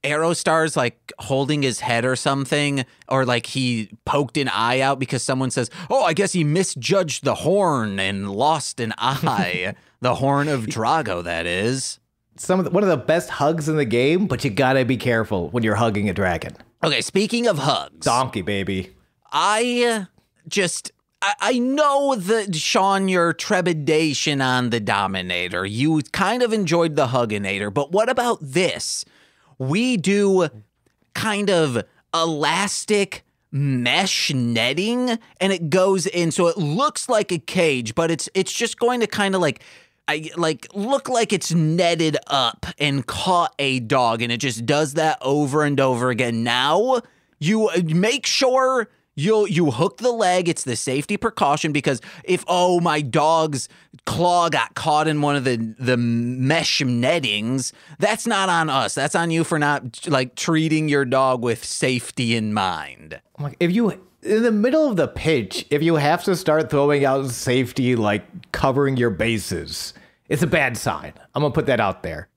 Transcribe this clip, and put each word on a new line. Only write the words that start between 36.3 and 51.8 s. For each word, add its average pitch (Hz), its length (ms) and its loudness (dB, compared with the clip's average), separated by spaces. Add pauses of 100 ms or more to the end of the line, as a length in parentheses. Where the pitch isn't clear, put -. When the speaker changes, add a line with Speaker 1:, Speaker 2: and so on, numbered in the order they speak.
Speaker 1:
so 175 160 2
it 165 100 0
looks 190 520 -2
like 214 240 0
a 170 60 -2
cage, 135 560 0
but 165 160 2
it's, 160 220 -4
it's 190 200 -2
just - 260 -4
going 240 220 2
to 214 60 2
kinda, 196 320 0
like, 156 240 0 (460)
I, 156 280 -2
like, 160 380 -2
look 233 340 -2
like 233 240 2
it's 175 200 -2
netted 165 640 2 (100)
up 131 400 0 (120)
and 139 280 0
caught - 540 0
a 135 180 0
dog, 117 440 0
and 120 100 -2
it 120 60 -2
just 117 280 -4
does 143 280 0
that 156 260 0
over 143 420 0
and 143 160 2
over 127 320 2
again. 117 320 0
Now, 156 600 2 (360)
you, 214 300 2
uh, 170 160 0
make 185 420 0
sure 262 600 2 (260)
you'll, 208 320 2
you 160 240 2
hook 131 280 0
the 247 120 2
leg. 185 380 2
It's - 160 -4
the 185 100 -4
safety 147 420 -4
precaution 156 540 0
because 143 300 0 (240)